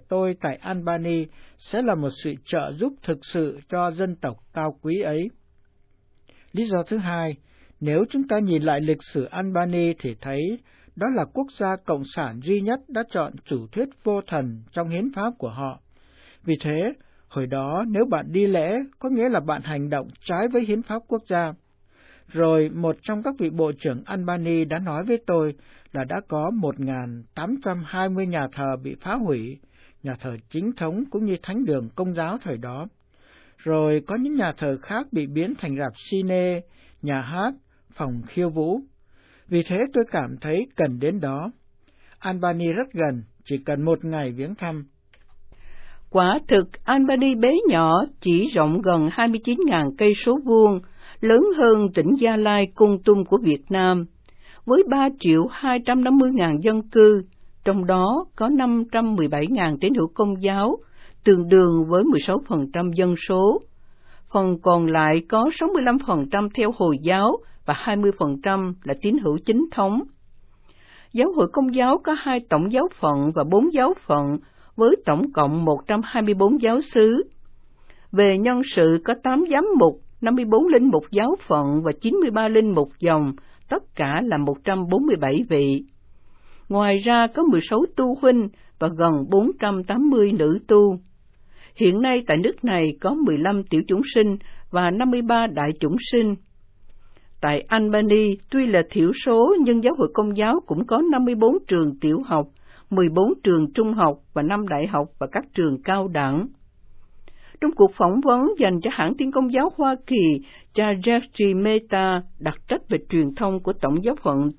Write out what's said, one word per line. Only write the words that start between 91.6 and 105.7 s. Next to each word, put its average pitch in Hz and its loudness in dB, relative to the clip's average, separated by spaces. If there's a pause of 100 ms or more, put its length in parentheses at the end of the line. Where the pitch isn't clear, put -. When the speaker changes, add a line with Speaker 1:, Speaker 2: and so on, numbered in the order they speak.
Speaker 2:
Hiện 202 4
nay 247 2
tại 156 2
nước - -2
này 170 0
có 196 0
mười 254 2
lăm 196 0
tiểu - 0
chủng 196 2 (140)
sinh 214 2 (340)
và 175 2
năm 247 0
mươi 240 0
ba 233 2
đại 147 -2 (100)
chủng 156 0 (160)
sinh. 220 2 (1080)
Tại 147 0
Albany, 214 2 (160)
tuy 269 0
là 190 4
thiểu 175 2 (140)
số 247 4
nhưng 233 4
giáo 247 2
hội 240 2
Công 208 0
giáo 226 2
cũng 170 -2
có 240 0 (100)
năm 269 2
mươi 240 0
bốn 226 4 (100)
trường 156 0
tiểu 160 0
học, 151 -2 (420)
mười 185 2
bốn 190 2 (100)
trường 160 2
trung 220 0
học 165 0 (140)
và 151 -2
năm 202 -2
đại 156 -2
học 151 -2 (120)
và 135 -4
các - -4 (100)
trường 143 0